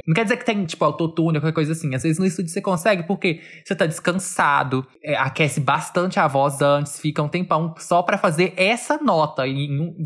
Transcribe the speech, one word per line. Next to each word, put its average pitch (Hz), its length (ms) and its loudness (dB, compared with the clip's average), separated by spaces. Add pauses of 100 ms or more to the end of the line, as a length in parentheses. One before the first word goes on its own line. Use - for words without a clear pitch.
Não 160 80 2
quer 226 80 2
dizer 226 160 0
que - 80 -8
tem, 202 200 0
tipo, 160 200 -2
autotune 160 540 0
ou - 20 -6
qualquer 160 140 -2
coisa 156 160 0
assim. 156 240 -4
Às 127 80 -4
vezes 160 160 0
no 190 80 2
estúdio 185 240 -4
você 196 100 -4
consegue 185 460 0
porque 180 340 -2 (240)
você 196 100 -2
tá 170 120 2
descansado, 143 1000 0 (180)
é, 151 120 -2
aquece 135 440 0
bastante 160 600 0
a 165 80 6
voz 139 340 2
antes, 143 380 2
fica 151 240 -2
um 147 40 -2
tempão 170 520 -2
só 175 240 2
pra 202 160 0
fazer 185 380 2
essa 233 420 0
nota, 156 480 0
em, 139 180 -2
em 143 300 -4 (100)